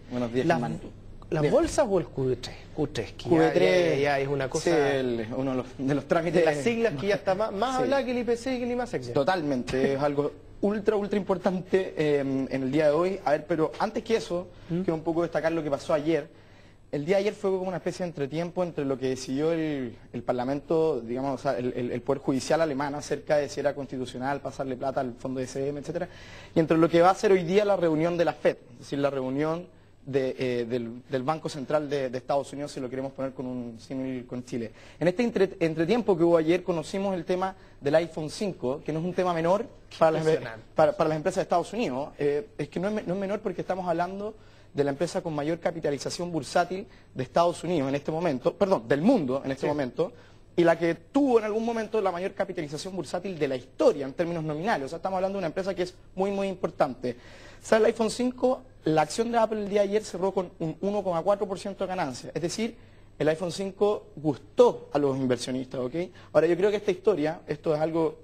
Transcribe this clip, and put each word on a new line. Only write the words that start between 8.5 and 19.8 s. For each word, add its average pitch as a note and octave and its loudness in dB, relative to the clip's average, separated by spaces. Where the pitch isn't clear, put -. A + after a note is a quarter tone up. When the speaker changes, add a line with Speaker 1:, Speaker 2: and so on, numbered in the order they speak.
Speaker 2:
y - -4
que A#3+ -4
el A#3+ -4
imax B3 -4
ya. A#2+ -8
Speaker 1:
Totalmente, C#3 2
es C3+ 0
algo C#3+ 0
ultra, G#3 2
ultra G3+ 0
importante, F#3+ 0
em, C#3 2
en C3+ -2
el B2+ -2
día D3+ 4
de D3 6
hoy. F3+ 2
A C#3 2
ver, D3+ 0
pero D#3 0
antes A3 -2
que A3+ 2
eso, F3+ -4
Speaker 2:
¿Mm? E3+ -2
Speaker 1:
quiero F#3 0
un D#3 -6
poco E3 0
destacar E3 0
lo E3 0
que D3+ -4
pasó C#3 0
ayer. D3+ 0
El D3 -4
día G3 2
de G3 2
ayer G#3 0
fue G3 -2
como F#3 -2
una F3+ -4
especie F3+ -4
de E3+ -6
entretiempo D#3+ -4
entre D#3 -4
lo C3+ 0
que C3 -2
decidió C3 0
el, D3 -2